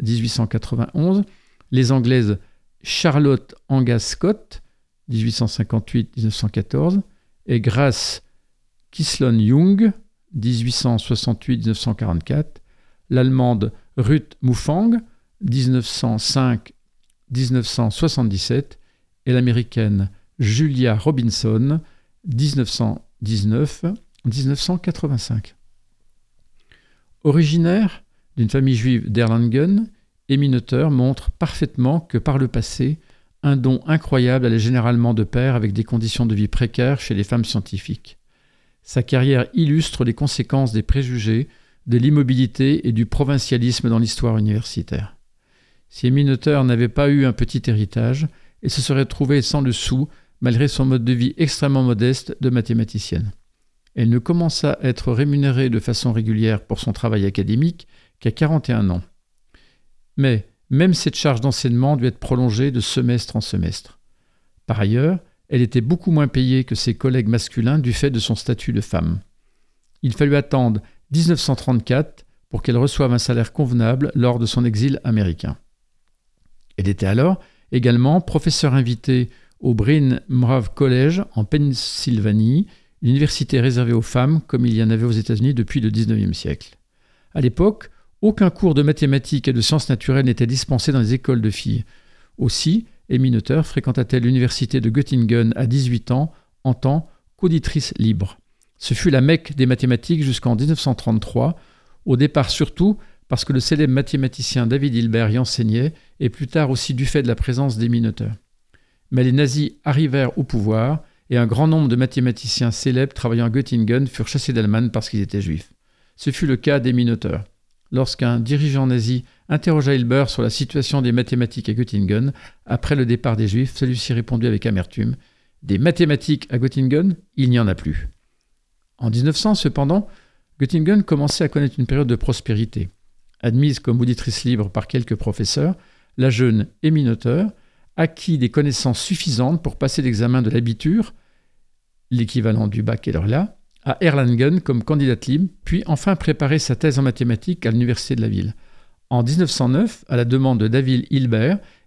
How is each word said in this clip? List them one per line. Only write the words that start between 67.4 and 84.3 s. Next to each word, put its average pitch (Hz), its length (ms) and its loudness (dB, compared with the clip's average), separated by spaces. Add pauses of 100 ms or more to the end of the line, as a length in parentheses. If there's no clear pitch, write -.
du 123 160 0
fait 143 160 0
de 123 80 -2
son 110 160 -2
statut 117 400 -4
de 104 80 0
femme. 85 380 -2 (800)
Il 123 120 -2
fallut 143 220 2
attendre 127 460 0 (300)
dix-neuf 165 280 2
cent 135 160 -2
trente-quatre 127 680 -2 (240)
pour - 140 -6
qu'elle 120 140 0
reçoive 135 360 2
un 120 60 2
salaire 117 340 -2
convenable 123 640 0
lors 120 240 2
de 117 80 0
son 120 180 0
exil 120 380 0
américain. 101 540 -2 (1200)
Elle 98 100 -2
était 98 180 -2
alors 139 340 2 (320)
également 123 500 4
professeure 147 520 0
invitée 123 560 0 (300)
au 120 160 0
Bryn 131 540 2
Mawr 123 440 0
College 143 500 2 (120)
en 107 100 0
Pennsylvanie, 120 1200 0 (340)
l'université 135 580 0
réservée 120 340 2
aux 113 80 2
femmes 139 460 0